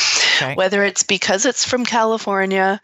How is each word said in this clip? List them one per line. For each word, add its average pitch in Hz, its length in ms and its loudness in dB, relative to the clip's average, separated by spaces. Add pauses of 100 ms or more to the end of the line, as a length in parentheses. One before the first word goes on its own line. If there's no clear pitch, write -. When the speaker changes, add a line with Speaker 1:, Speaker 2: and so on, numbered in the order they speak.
(380)
Speaker 1:
Okay. 135 160 -2
Speaker 2:
Whether 190 320 0
it's 190 180 -2
because 196 420 0
it's - 200 0
from 247 180 -2
California, 196 1000 0